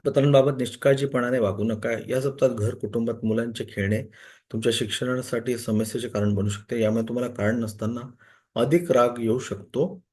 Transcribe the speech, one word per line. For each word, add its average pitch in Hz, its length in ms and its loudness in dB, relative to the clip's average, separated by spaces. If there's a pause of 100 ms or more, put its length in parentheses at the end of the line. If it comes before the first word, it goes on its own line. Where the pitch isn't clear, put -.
पत्रांबाबत 139 540 6
निष्काळजीपणाने 131 800 0
वागू 101 260 0
नका. 113 260 -2 (180)
या 127 120 0
सप्ताहात 135 340 0
घर, 107 200 -2
कुटुंबात 113 500 -4
मुलांचे 113 440 -2
खेळणे 101 340 0 (500)
तुमच्या 113 220 0
शिक्षणासाठी 123 840 -4
समस्येचे 113 500 -2
कारण 104 260 2
बनू 101 140 0
शकते. 113 340 -4
यामुळे 110 260 2
तुम्हाला 120 260 -4
कारण 113 260 0
नसताना 113 500 -6 (440)
अधिक 143 380 2
राग 123 260 6
येऊ 117 200 2
शकतो. 123 640 -4 (100)